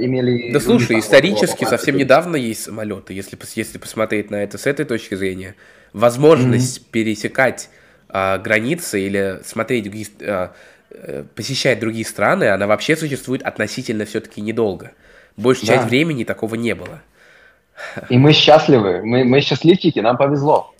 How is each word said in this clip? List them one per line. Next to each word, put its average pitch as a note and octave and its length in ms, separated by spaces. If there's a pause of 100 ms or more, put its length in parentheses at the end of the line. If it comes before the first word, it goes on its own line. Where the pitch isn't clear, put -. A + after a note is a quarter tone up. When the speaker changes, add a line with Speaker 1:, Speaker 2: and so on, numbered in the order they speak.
Speaker 1:
имели B2 480
Speaker 2:
Да D3 60
Speaker 1:
люди - 60
Speaker 2:
слушай, A#3 240
Speaker 1:
там A2 120
Speaker 2:
исторически D3+ 640
Speaker 1:
около A#2 60
Speaker 2:
совсем B2 240
Speaker 1:
пятнадцати. C#3 100
Speaker 2:
недавно D#3+ 320
есть A#2 280
самолёты, G#2 500
если G2 240
пос-, - 160
если G#2 240
посмотреть G#2 520
на G#2 120
это G2+ 160
с - 80
этой C#3+ 180
точки A#2 300
зрения. F#2+ 400 (380)
Возможность B2 880
Speaker 1:
Мгм. - 100
Speaker 2:
пересекать, A2+ 800 (380)
а, F#2+ 300
границы G#2+ 640
или G2 440
смотреть A2+ 400
другие G#2 220
ст-, - 160
а, F#2 300 (380)
э, - 340 (100)
посещать B2 460
другие A2+ 240
страны, C3+ 440
она G2 180
вообще G#2+ 300
существует C#3 460
относительно G#2+ 640
всё-таки - 380
недолго. G#2+ 480 (480)
Большую B2 300
часть B2 160
Speaker 1:
Да. A2+ 40
Speaker 2:
времени C3+ 360
такого A2 320
не A2+ 180
было. - 260 (1120)
Speaker 1:
И B2 80
мы C#3+ 160
счастливы, A#2+ 720
мы, B2 200
мы B2+ 160
счастливчики, D#3+ 600
нам A#2 180
повезло. C#3 600